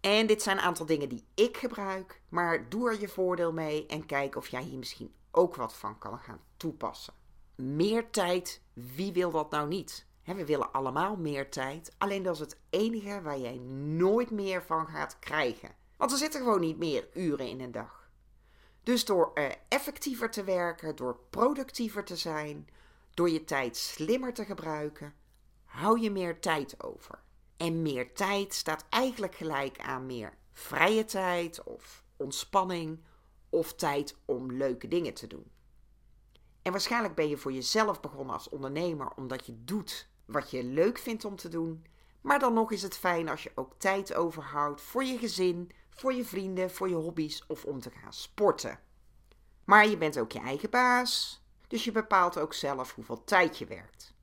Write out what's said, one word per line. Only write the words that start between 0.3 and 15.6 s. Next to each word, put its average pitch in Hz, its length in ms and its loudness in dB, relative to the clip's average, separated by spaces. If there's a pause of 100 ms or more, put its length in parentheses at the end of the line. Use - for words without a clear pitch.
zijn 196 160 2
een - 60 0
aantal 170 220 0
dingen 147 240 2
die 120 240 -8
ik 240 240 4
gebruik, 196 720 -6
maar 165 400 0
doe 233 200 0
er 214 100 0
je 202 80 -4
voordeel 175 460 0
mee 156 320 -2
en 151 200 -8
kijk 139 300 -2
of 113 120 -6
jij 127 140 -6
hier 131 160 -10
misschien - 360 -12 (180)
ook 175 240 6
wat 120 180 -4
van 107 240 -8
kan 110 220 -10
gaan 104 220 -16 (160)
toepassen. - 560 -6 (420)
Meer 185 540 0
tijd, 180 520 0 (120)
wie 135 380 -6
wil 175 200 2
dat 151 200 0
nou 147 160 0
niet? - 380 -6 (160)
Hè, 180 140 -6
we 180 100 -6
willen 143 260 0
allemaal 147 440 0
meer 143 340 -2
tijd, 139 480 -6
alleen 196 260 0
dat 180 100 0
is 151 60 -6
het 147 180 -10 (120)
enige 202 520 0
waar 143 180 -4
jij 127 180 -6
nooit 160 760 2
meer 196 320 -2
van 160 240 0
gaat 151 320 -6
krijgen. 147 560 -2 (220)